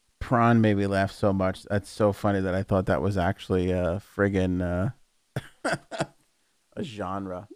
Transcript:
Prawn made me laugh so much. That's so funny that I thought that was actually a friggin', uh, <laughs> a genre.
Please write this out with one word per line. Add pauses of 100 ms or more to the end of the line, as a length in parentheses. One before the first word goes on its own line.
(200)
Prawn
made
me
laugh
so
much.
That's
so
funny
that
I
thought
that
was
actually
a (140)
friggin',
uh, (760)
<laughs> (1000)
a
genre.